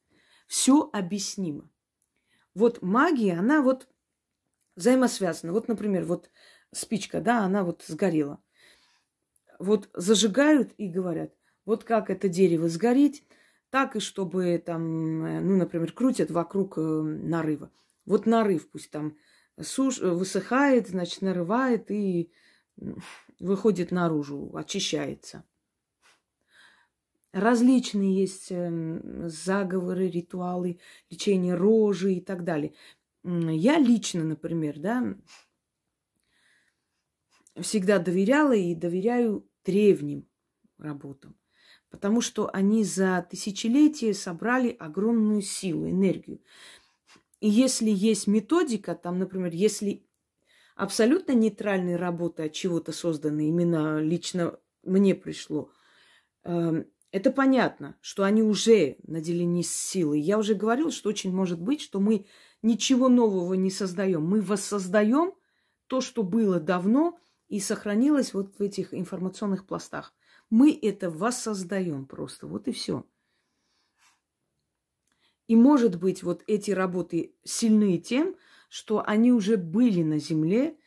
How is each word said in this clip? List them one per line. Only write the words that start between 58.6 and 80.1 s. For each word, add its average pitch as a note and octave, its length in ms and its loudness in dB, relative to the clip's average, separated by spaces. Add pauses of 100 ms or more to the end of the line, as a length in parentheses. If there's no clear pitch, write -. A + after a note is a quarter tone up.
наделены F3 600 -2
силой. D3+ 560 -2
Я F#3+ 180 2
уже G#3+ 180 2
говорила, A#3+ 360 0
что - 180 -6
очень G3 240 -4
может F3 280 -2
быть, C4 200 -2
что - 180 -8
мы G3+ 260 2 (360)
ничего B3 460 2
нового G3+ 460 4
не F#3+ 180 0
создаём. F#3 540 -2
Мы G#3 160 2
воссоздаём G#3 920 0 (540)
то, B3+ 140 -2
что A#3+ 220 -6
было F#3+ 360 2
давно G3+ 580 2 (300)
и G3+ 120 -6
сохранилось A3 760 0
вот G3 260 -6
в - 20 -8
этих G3+ 320 -4
информационных F#3 720 -6
пластах. - 480 -12 (360)
Мы C4+ 300 6
это F#3+ 300 -2
воссоздаём F#3 960 -6
просто, - 400 -14
вот E3 220 -10
и B3 60 -4
всё. - 320 -6 (2500)
И, A3+ 80 4
может A#3 420 6
быть, F3+ 260 -2
вот F3 220 -4
эти G#3 260 -2
работы F3+ 640 -4 (120)
сильны G#3+ 540 2
тем, D#4 360 -2 (320)
что - 400 -4
они A3+ 240 4
уже A3 240 2
были F#3 480 2
на D#3 160 0